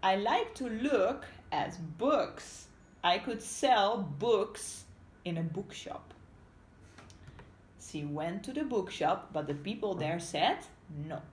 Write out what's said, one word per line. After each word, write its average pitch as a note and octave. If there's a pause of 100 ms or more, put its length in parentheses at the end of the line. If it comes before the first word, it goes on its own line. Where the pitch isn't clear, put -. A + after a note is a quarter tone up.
I F#3+
like A#3
to B3+
look A#3 (260)
at D#3+
books. - (360)
I F3
could A3
sell A3+
books G3+ (400)
in E3+
a E3
bookshop. - (1700)
She -
went D#3
to C4+
the D4
bookshop, F#3
but D3
the C#3+
people G3
there E3
said F3 (480)
no. D#3+ (120)